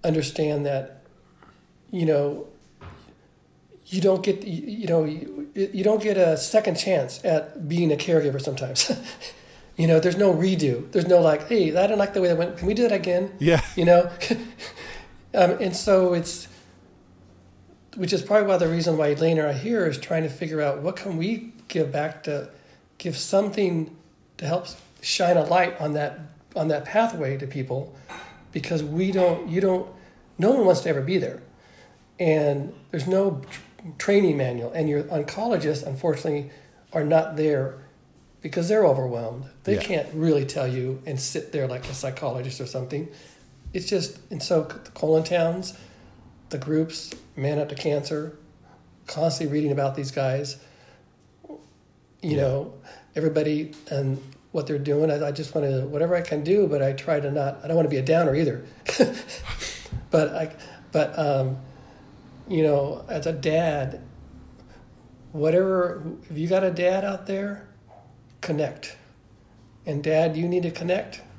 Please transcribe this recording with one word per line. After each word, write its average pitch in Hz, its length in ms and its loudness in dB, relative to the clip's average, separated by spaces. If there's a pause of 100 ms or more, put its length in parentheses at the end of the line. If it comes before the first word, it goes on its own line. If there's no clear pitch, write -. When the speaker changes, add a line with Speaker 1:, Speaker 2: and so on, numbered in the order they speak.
Speaker 1:
understand 151 600 0
that, 135 380 -4 (880)
you 170 140 0
know, 143 420 0 (1400)
you 185 160 -4
don't 190 220 4
get, 196 220 -2
you, 190 220 -6
you 208 200 -6
know, 165 180 2
you, 151 480 -8
you 196 300 -4
don't 208 180 2
get 208 160 0
a 165 180 4
second 214 400 2
chance 151 480 -2
at 160 460 -2
being 165 220 2
a 147 40 4
caregiver 147 460 2
sometimes. 135 500 -2
<laughs> 240 100 -4 (760)
You 165 60 4
know, 160 140 8
there's 175 180 2
no 196 160 6
redo. 156 580 0
There's 170 140 2
no, 180 160 8
like, 151 280 4
"Hey, 175 280 4
I 190 80 6
don't 208 140 2
like 196 160 0
the 202 40 2
way 180 100 4
that 170 100 4
went. 175 180 -2
Can 175 100 -6
we 208 60 0
do 220 80 0
that 226 100 4
again?" 180 460 0
Speaker 2:
Yeah. 156 240 4 (140)
Speaker 1:
You 165 100 2
know? 175 300 8
<laughs> - 40 -16 (1160)
Um, 185 160 6 (100)
and 180 140 -2
so 185 400 4
it's, - 320 -6 (1500)
which 180 160 -2
is 196 120 0
probably 208 240 4
why 190 100 4
the 170 100 4
reason 165 300 2
why 147 120 2
Elaine 160 280 4
and 151 100 2
I 147 40 0
are - 20 0
here 190 320 0
is 147 140 -2
trying 160 240 -2
to 151 60 -2
figure 156 320 -6
out 143 200 -2
what 180 140 -4
can 190 220 -6
we 196 360 -4 (140)
give 151 240 -2
back 151 320 -4
to, 147 260 -6 (480)
give 160 200 -6
something 196 800 0 (420)
to 160 100 -8
help 175 180 -2 (360)
shine 175 360 4
a 156 60 4
light 175 360 2
on 151 140 -2
that, 147 260 -2 (360)
on 160 140 0
that 147 160 0
pathway 160 520 0
to 139 80 -8
people, 135 500 -6 (560)
because 160 320 -2
we 170 280 0
don't, 180 360 2
you 170 140 0
don't, 185 260 2 (520)
no 190 120 6
one 254 140 4
wants 165 160 6
to 175 80 -2
ever 139 120 0
be 170 180 0
there. - 240 -8 (760)
And 151 540 2 (160)
there's 147 160 -4
no 185 360 2 (100)
tr-, - 100 -16 (380)
training 196 380 4
manual, 120 340 -2
and 160 180 0
your 147 140 0
oncologists, 156 840 -2
unfortunately, 147 640 -2 (440)
are 160 100 0
not 160 320 2
there 147 420 0 (640)
because 170 280 -2
they're 214 160 4
overwhelmed. 123 600 0 (200)
They 202 100 2
Speaker 2:
Yeah. 196 60 -2
Speaker 1:
can't 160 320 -4
really 156 320 2
tell 135 220 -4
you 127 380 -4
and 139 140 -6
sit - 320 -6
there 139 160 -2
like 123 220 -8
a 139 40 -10
psychologist 131 680 -6
or 123 40 -8
something. 135 440 -8 (640)
It's 180 140 -6
just, - 320 -2 (120)
and 160 100 -8
so 160 300 2
c-, - 140 -14
the - 60 -20
colon 160 340 2
towns, 175 520 -2 (720)
the 151 60 -6
groups, 156 560 -4 (220)
Man 147 240 -2
Up 147 100 -2
to 143 60 -10
Cancer, 151 600 -4 (720)
constantly 156 460 -2
reading 147 200 0
about 135 220 0
these 135 160 -6
guys, 135 460 -2 (920)
you - 80 -16 (640)
Speaker 2:
Yeah. 147 160 0
Speaker 1:
know, 139 360 0 (420)
everybody 151 560 0 (200)
and 135 300 -2 (320)
what 147 140 -2
they're 147 120 -2
doing. 147 320 2
I, 147 160 -2
I 147 40 -4
just 156 220 -8
wanna, 135 320 0
whatever 151 300 0
I 175 60 0
can 151 240 -4
do, 196 220 4
but 147 140 0
I 135 120 2
try 147 260 -2
to 143 100 -4
not, 139 340 -2
I 151 40 -10
don't 165 80 0
wanna 160 140 4
be 143 80 0
a 127 80 0
downer 160 300 4
either. 147 280 0 (340)
<laughs> 240 160 4 (960)
But 156 220 4
I, 160 220 -6 (380)
but, 151 260 0
um, 135 380 0 (880)
you 160 160 2
know, 147 460 0
as 147 180 -6
a 165 60 -2
dad, 151 680 -2 (1300)
whatever, 175 680 2 (280)
if 151 80 -10
you 165 100 -4
got 190 160 2
a 185 80 2
dad 185 320 0
out 196 240 -6
there, 202 400 -8 (720)
connect. - 560 -4 (880)
And 143 180 -4
dad, 156 340 2
you 170 100 -2
need 175 160 0
to 165 80 -2
connect. 175 500 -4 (180)